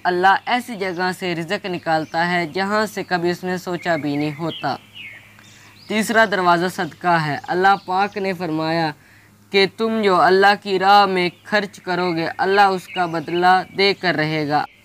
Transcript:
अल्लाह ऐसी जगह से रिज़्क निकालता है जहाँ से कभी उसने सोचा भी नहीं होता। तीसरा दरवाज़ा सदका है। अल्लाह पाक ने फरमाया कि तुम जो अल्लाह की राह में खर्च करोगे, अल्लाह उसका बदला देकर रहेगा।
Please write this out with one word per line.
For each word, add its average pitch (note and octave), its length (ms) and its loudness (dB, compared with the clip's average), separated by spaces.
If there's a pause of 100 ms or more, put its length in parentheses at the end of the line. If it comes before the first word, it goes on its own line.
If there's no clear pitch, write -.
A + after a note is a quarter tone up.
अल्लाह F3+ 440 2
ऐसी A#3+ 260 -4
जगह F#3 360 -4
से F3 220 -6
रिज़्क E3+ 320 -6
निकालता E3 580 -4
है F3 280 -2
जहाँ G#3 340 -2
से G#3 160 -8
कभी F3 280 -2
उसने F3+ 280 -4
सोचा F3 380 -4
भी C#3+ 200 -4
नहीं D3+ 180 -4
होता। D3 440 -6 (1120)
तीसरा A3+ 380 2
दरवाज़ा F3+ 420 2
सदका F3 500 -2
है। D3+ 300 -4
अल्लाह F#3+ 280 2
पाक G3 420 -4
ने F#3+ 160 -4
फरमाया D#3+ 600 -2 (580)
कि G3 140 4
तुम A3 360 -2
जो F#3+ 140 2
अल्लाह F#3+ 380 4
की G3+ 240 -4
राह G3+ 280 6
में F3+ 240 0 (160)
खर्च G#3 320 -4
करोगे, F3 480 -2
अल्लाह G3 420 2
उसका F#3 380 -4
बदला E3+ 560 2
देकर F#3 520 0
रहेगा। D3+ 520 -2 (180)